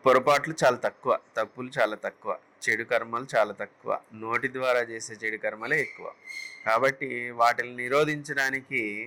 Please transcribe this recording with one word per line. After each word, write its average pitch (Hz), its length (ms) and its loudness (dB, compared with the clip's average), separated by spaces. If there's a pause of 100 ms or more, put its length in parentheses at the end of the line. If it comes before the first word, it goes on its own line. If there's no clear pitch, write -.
పొరపాట్లు 139 580 4
చాలా 123 240 4
తక్కువ, - 280 0 (220)
తప్పులు 123 420 -6
చాలా 107 160 2
తక్కువ, 101 400 -6 (280)
చెడు 113 200 0
కర్మలు 113 520 -2
చాలా 104 260 4
తక్కువ, 104 300 -8 (220)
నోటి 117 440 -2
ద్వారా 123 340 2
చేసే 113 220 -10
చెడు 107 320 -6
కర్మలే 113 360 -2
ఎక్కువ. 90 260 -8 (580)
కాబట్టి 131 460 2 (200)
వాటిని 120 440 2
నిరోధించడానికి 135 1080 -2 (240)